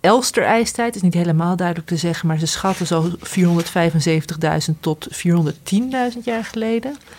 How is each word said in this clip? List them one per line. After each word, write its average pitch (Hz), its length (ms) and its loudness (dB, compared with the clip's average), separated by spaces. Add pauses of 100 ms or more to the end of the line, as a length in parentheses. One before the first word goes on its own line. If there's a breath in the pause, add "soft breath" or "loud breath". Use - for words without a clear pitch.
Elster-ijstijd, 233 960 2
is 190 60 -4
niet 175 120 4
helemaal 170 420 2
duidelijk 175 320 -2
te 170 80 -2
zeggen, 165 320 -2
maar 160 100 0
ze 165 80 -2
schatten 185 400 -2
zo 165 240 0 (100)
vierhonderdvijfenzeventigduizend 160 1600 0
tot 156 280 -2
vierhonderdtienduizend 233 1120 0
jaar 226 200 -4
geleden. 226 520 -4 (220 loud breath)